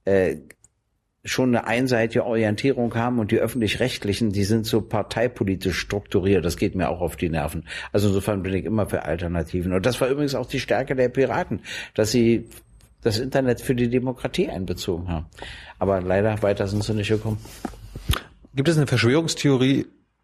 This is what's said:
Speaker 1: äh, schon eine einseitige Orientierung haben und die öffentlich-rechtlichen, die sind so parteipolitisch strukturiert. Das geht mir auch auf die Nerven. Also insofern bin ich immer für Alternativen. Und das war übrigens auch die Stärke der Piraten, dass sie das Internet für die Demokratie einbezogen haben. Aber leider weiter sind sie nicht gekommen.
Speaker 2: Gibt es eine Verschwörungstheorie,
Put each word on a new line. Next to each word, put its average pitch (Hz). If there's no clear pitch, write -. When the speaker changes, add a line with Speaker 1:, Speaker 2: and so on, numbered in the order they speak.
Speaker 1:
äh, 92
schon 131
eine 117
einseitige 117
Orientierung 113
haben 120
und 104
die 113
öffentlich-rechtlichen, 110
die 101
sind 110
so 110
parteipolitisch 98
strukturiert. 98
Das 82
geht 104
mir 85
auch 87
auf 85
die 87
Nerven. 78
Also 104
insofern 98
bin 95
ich 82
immer 101
für -
Alternativen. 87
Und 92
das 123
war 131
übrigens 139
auch 120
die 135
Stärke 127
der 123
Piraten, 127
dass 110
sie 117
das 110
Internet 131
für 131
die 120
Demokratie 127
einbezogen 90
haben. 78
Aber 95
leider 101
weiter 101
sind 104
sie 110
nicht 104
gekommen. 110
Speaker 2:
Gibt 139
es 160
eine 143
Verschwörungstheorie, 131